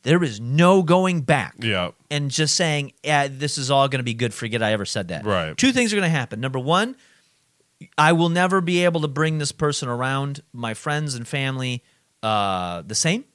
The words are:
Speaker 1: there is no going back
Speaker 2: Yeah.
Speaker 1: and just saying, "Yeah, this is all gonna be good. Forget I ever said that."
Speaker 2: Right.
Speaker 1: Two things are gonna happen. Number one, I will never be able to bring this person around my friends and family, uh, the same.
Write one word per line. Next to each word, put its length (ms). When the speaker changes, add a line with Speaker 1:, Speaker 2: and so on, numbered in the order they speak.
Speaker 1:
there 200
is 160
no 420
going 380
back 380
Speaker 2:
Yeah. 320
Speaker 1:
and 200
just 260
saying, 360
"Yeah, 240
this 300
is 120
all 180
gonna 140
be 120
good. 180
Forget 300
I 100
ever 140
said 220
that." 180
Speaker 2:
Right. 300
Speaker 1:
Two 160
things 200
are 40
gonna 120
happen. 320
Number 180
one, 380
I 140
will 180
never 300
be 240
able 180
to 60
bring 300
this 140
person 360
around 520
my 200
friends 420
and 140
family, 540
uh, 640
the 80
same. 300